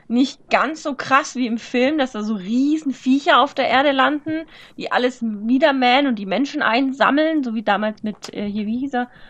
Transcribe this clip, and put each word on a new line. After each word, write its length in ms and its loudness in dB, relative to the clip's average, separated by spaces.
nicht 400 0
ganz 340 0
so 100 -4
krass 420 0
wie 120 -2
im 100 -4
Film, 400 0
dass 160 -2
da 100 -6
so 120 -4
riesen 580 0
Viecher 480 2
auf 120 0
der 160 0
Erde 220 2
landen, 540 0
die 140 -8
alles 300 0
niedermähen 880 2
und 80 0
die 100 -6
Menschen 360 -2
einsammeln, 840 2
so 120 -4
wie 80 -4
damals 400 -2
mit, 300 -8
äh, 160 -6
hier, 160 -4
wie 140 -4
hieß 140 -6
er, 160 -2